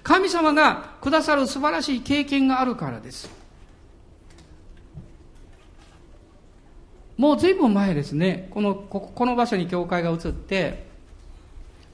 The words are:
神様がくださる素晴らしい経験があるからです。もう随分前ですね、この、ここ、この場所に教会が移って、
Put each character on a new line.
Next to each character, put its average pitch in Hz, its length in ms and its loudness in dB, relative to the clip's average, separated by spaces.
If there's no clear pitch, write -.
神 370 260 4
様 311 260 2
が 294 460 2
く 277 100 -4
だ 311 120 4
さ 302 140 2
る 269 100 2
素 - 140 -6
晴 302 160 0
ら 311 60 -4
し 269 140 -4
い 226 40 -8
経 285 240 -2
験 277 240 2
が 254 120 0
あ 262 40 0
る 247 120 -2
か 143 140 -6
ら 113 100 -10
で 117 100 -18
す。 - 280 -18
も 285 160 6
う 294 40 2
随 349 160 4
分 262 200 4
前 196 200 2
で 143 100 0
す - 80 -10
ね、 175 400 -2
こ 214 80 -4
の、 202 160 0
こ 196 240 -10
こ、 - 120 -14
こ 247 140 0
の 247 80 0
場 240 100 2
所 233 120 0
に 180 100 -2
教 180 200 -2
会 175 180 -2
が 170 60 0
移 165 180 -4
っ 151 40 -4
て、 - 540 -4